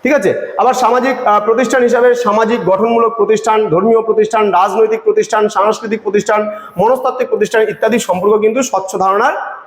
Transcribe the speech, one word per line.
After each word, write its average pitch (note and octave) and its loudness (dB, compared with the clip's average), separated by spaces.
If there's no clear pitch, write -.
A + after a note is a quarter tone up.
ঠিক C4 0
আছে, - -2
আবার A#3+ 2
সামাজিক, B3 0
আহ, G#3 4
প্রতিষ্ঠান A#3+ 0
হিসাবে A#3+ 4
সামাজিক G#3+ 0
গঠনমূলক A3+ 0
প্রতিষ্ঠান, G#3+ 0
ধর্মীয় G#3+ 2
প্রতিষ্ঠান, G#3+ 0
রাজনৈতিক G#3 2
প্রতিষ্ঠান, G#3+ 0
সাংস্কৃতিক G#3+ -2
প্রতিষ্ঠান, G#3 -2
মনস্তাত্ত্বিক B3+ 0
প্রতিষ্ঠান G#3+ 0
ইত্যাদি G#3+ -2
সম্পর্ক G3+ 0
কিন্তু A3 0
স্বচ্ছ F#3+ -4
ধারণার G3+ 0